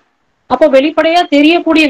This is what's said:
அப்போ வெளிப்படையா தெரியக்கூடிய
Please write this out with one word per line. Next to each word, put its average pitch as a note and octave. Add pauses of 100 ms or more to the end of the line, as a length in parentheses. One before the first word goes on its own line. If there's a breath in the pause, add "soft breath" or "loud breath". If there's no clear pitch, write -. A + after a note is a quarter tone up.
(500)
அப்போ B3+
வெளிப்படையா D#4 (140)
தெரியக்கூடிய D#4+